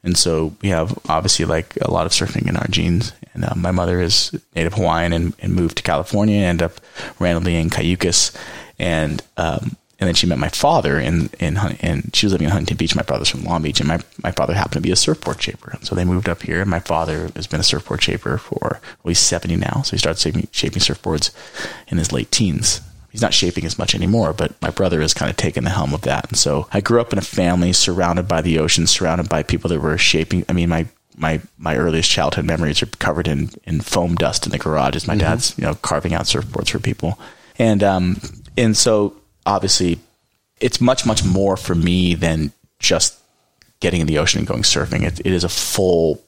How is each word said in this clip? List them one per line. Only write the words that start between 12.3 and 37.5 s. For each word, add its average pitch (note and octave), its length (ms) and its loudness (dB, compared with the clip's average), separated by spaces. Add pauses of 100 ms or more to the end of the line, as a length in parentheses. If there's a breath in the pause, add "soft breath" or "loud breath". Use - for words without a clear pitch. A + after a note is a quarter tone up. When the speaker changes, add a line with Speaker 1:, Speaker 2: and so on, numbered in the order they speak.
Speaker 1:
living E2 140 2
in D2 60 2
Huntington E2 260 0
Beach. - 180 0
My C#2 80 0
brother's - 240 -2
from C2+ 160 -4
Long E2+ 180 -2
Beach, D2+ 200 -2
and C#2+ 80 0
my, E2+ 100 0 (240)
my F2 80 -4
father D#2+ 220 0
happened F#2 220 -2
to - 60 0
be F2+ 100 0
a F2+ 40 2
surfboard - 460 0
shaper. - 400 -8
So - 120 -6
they F2+ 120 0
moved F2+ 240 2
up E2+ 140 -4
here, E2 180 -2
and G2 80 0
my F2 100 0
father E2 560 -2
has F2+ 120 -8
been D#2 120 -2
a F2 40 -2
surfboard - 380 -2
shaper - 360 -2
for, - 420 -6 (240 loud breath)
well, F2 60 -4
he's E2+ 100 2
seventy E2+ 380 0
now. - 260 0
So - 80 -4
he - 60 -2
started - 240 0
shaping, - 320 0
shaping - 280 -2
surfboards - 500 -2 (580 loud breath)
in F2 80 -2
his E2 160 0
late A#1+ 180 -4
teens. - 480 0 (320)
He's G#2+ 100 -4
not A#2 120 2
shaping - 320 0
as - 120 -4
much - 160 -2
anymore, F2+ 380 2
but D#2+ 300 -2
my D#2 80 -2
brother F2 320 0
has D#2 120 2
kinda - 200 -2
taken - 320 -2
the D#2+ 60 0
helm C#2+ 220 0
of D2+ 100 -2
that. - 260 -2
And - 80 -2
so D2 340 0
I G2+ 80 2
grew A#2 220 4
up A#2 100 -4
in G2+ 80 0
a F2+ 40 -4
family F2+ 500 2
surrounded F2 540 2
by E2+ 140 2
the E2 180 2
ocean, D#2 280 2
surrounded E2 400 0
by D#2 160 0
people E2+ 260 -2
that D#2 120 0
were D2+ 160 0
shaping. E2 500 2
I - 60 0
mean, F2 160 2
my, E2 160 0 (320)
my, D#2 240 -2 (160)
my D#2+ 180 -2
earliest E2 340 2
childhood D#2 360 0
memories E2 360 0
are - 40 -4
covered D#2+ 420 -4
in, C#2+ 220 -2 (160)
in D#2 160 -2
foam F2 340 0
dust - 300 0
in - 80 -4
the - 60 -4
garages. - 480 0
My E2 80 0
Speaker 2:
Mm-hmm. G#2 40 2
Speaker 1:
dad's, E2 380 0
you - 80 -4
know, D3+ 100 0
carving D2+ 380 -2
out E2+ 100 -2
surfboards - 460 -2
for - 100 -4
people. - 400 -4 (380 loud breath)